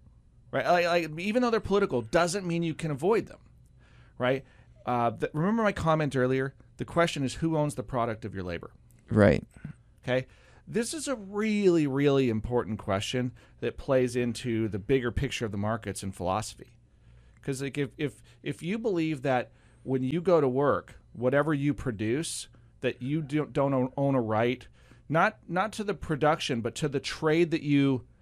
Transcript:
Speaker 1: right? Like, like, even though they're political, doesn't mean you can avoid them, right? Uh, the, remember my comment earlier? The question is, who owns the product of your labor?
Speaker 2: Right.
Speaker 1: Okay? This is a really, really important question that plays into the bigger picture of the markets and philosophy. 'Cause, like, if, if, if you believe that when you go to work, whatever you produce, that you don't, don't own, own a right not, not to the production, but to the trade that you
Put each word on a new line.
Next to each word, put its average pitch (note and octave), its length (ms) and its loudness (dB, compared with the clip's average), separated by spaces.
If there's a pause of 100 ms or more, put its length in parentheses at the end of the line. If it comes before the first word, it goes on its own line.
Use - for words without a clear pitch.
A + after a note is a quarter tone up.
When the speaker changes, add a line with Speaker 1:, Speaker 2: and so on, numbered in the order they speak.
(520)
Speaker 1:
right? C3+ 120 -2
Like, F3 220 4 (240)
like, D#3 100 -10
even G#3+ 220 0
though A#3+ 80 2
they're A3 100 0
political, F#3+ 420 0
doesn't E3+ 440 0
mean E3+ 160 0
you E3 120 -2
can D#3+ 180 -6
avoid E3+ 340 0
them, - 140 -20 (800)
right? C3 260 0 (400)
Uh, A#2+ 260 0
the, A2+ 240 -4
remember G3+ 300 0
my G3+ 80 2
comment D#3 420 0
earlier? C3 400 0 (220)
The C3+ 80 -8
question E3+ 400 0
is, B2 100 -4
who E3 220 -2
owns D3 180 0
the B2 80 -8
product A#2 420 -4
of G2 100 -10
your F#2+ 100 -6
labor? F2 260 -8 (400)
Speaker 2:
Right. G2 340 8 (600)
Speaker 1:
Okay? B2+ 220 -2 (420)
This A3+ 260 -4
is D4 140 -8
a C4+ 80 -4
really, G3+ 680 2
really C#3 420 4
important A2 500 -2
question A#2+ 540 -2 (280)
that A#2 160 -4
plays B2+ 380 2
into A#2 540 -2
the G2 100 -6
bigger B2 320 0
picture - 360 -4
of G2 60 -6
the G2+ 60 -6
markets G#2 460 -4
and F#2+ 100 -8
philosophy. - 640 -4 (640)
'Cause, C3+ 200 -6
like, C3+ 160 -6
if, C#3 180 -2
if, C#3+ 260 -6 (200)
if - 200 -8
you F3+ 160 -4
believe E3 440 -2
that B2+ 300 0 (320)
when C3 180 0
you C3 180 -2
go E3+ 200 4
to C#3 80 4
work, B2+ 480 0 (160)
whatever C#3+ 420 2
you C#3+ 200 0
produce, A#2+ 760 -4 (320)
that B2+ 220 -2
you D3 200 -2
don't, C#3+ 300 -2
don't C#3 220 2
own, B2+ 220 0
own C#3 200 2
a B2+ 40 4
right A2+ 460 0 (420)
not, F3 300 2 (100)
not F#3+ 260 -2
to G#3+ 100 -6
the G3+ 100 -2
production, C#3+ 640 0
but A2+ 160 -6
to D3+ 120 -4
the C3 120 -2
trade D#3+ 520 0
that E3 100 -2
you C#3 420 2 (180)